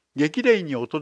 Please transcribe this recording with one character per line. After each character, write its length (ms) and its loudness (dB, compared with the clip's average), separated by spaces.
激 280 0
励 200 4
に 120 -6
訪 280 -4